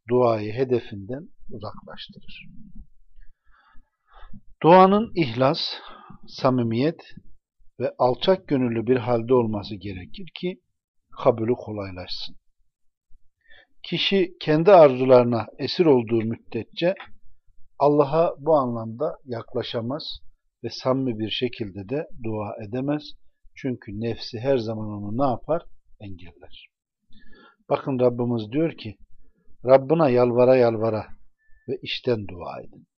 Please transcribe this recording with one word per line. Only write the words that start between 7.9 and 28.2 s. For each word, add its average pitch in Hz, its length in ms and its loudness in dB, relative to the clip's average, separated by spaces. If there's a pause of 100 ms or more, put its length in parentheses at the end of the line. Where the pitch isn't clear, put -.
alçak 131 500 2
gönüllü 117 380 0
bir 127 100 4
halde 120 380 0
olması 107 400 0
gerekir 98 560 -12 (100)
ki 180 200 -8 (640)
kabulü 113 320 2
kolaylaşsın. 98 840 -10 (1400)
Kişi 180 580 -2
kendi 160 320 6
arzularına 127 720 8 (120)
esir 143 280 0
olduğu 117 380 4
müddetçe 117 720 -4 (840)
Allah'a 147 600 2
bu 151 180 2
anlamda 120 680 -2
yaklaşamaz 120 960 -8 (440)
ve 117 60 -6
samimi 131 480 -2
bir 110 120 -4
şekilde 101 580 -6
de 143 200 -6 (160)
dua 107 300 -6 (140)
edemez. 139 340 -4 (520)
Çünkü 123 460 -8
nefsi 113 400 -8
her 135 180 0
zaman 110 300 -6
onu 104 300 -6
ne 139 120 2
yapar? 139 320 -4 (380)
Engeller. - 680 -16 (960)
Bakın 139 300 -2
Rabbimiz 120 540 0